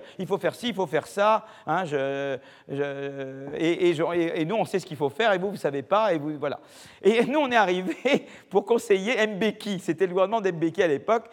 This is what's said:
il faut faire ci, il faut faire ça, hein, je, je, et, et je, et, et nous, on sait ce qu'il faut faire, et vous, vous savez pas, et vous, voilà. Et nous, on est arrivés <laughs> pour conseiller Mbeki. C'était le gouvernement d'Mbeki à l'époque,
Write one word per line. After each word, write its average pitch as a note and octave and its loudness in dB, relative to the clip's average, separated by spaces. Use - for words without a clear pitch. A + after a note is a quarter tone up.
il C3+ -6
faut F#3 -2
faire E3 -2
ci, B3 -6
il G#3+ -4
faut F#3 -2
faire C#3+ -2
ça, G#3 2
hein, F3 -2
je, C#3 -2
je, C#3 -6
et, E3+ 2
et E3+ 4
je, D3+ -2
et, E3 0
et - 0
nous, F3 -2
on F#3 0
sait F#3+ -4
ce E3+ -4
qu'il C#3 -12
faut D3 0
faire, A3 2
et F#3 2
vous, G3 -4
vous F#3 -8
savez C#3+ -2
pas, G3+ 2
et E3 0
vous, D3 -6
voilà. C#3 -6
Et A3+ 6
nous, C#4+ 0
on C#4 2
est A#3+ 2
arrivés G3 2
<laughs> - -20
pour G3 2
conseiller G#3+ 2
Mbeki. G#3 -2
C'était F3+ 0
le F3 -8
gouvernement G3 2
d'Mbeki E3+ 0
à F3 4
l'époque, D3+ 0